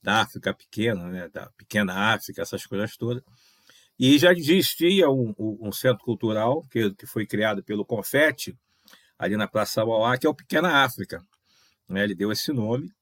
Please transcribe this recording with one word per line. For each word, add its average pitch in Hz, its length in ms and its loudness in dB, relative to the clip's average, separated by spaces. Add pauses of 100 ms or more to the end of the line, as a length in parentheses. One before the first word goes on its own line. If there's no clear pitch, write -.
da 107 180 2
África 101 320 -4
pequena, 101 560 -4
né? 90 200 -10
Da - 280 -14
pequena 104 560 0
África, 101 300 -6
essas - 240 -8
coisas 101 300 -6
todas. 123 260 -6 (760)
E 135 200 6
já 175 140 8
existia 170 800 2
um, 123 280 0
um, 107 300 -6
um 98 40 -6
centro 127 320 0
cultural 113 680 0
que, 107 240 0
que - 120 -20
foi 107 200 -6
criado 104 360 -2
pelo 104 220 -4
Confete, 139 720 -2 (600)
ali 98 180 -2
na 107 100 -2
Praça 107 380 -2
Mauá, 117 340 2
que - 80 -2
é 151 40 4
o 143 40 -4
Pequena 156 500 2
África, - 400 -8 (640)
né? 95 140 -2
Ele 101 120 -2
deu 101 180 -2
esse 127 200 -4
nome 127 500 -4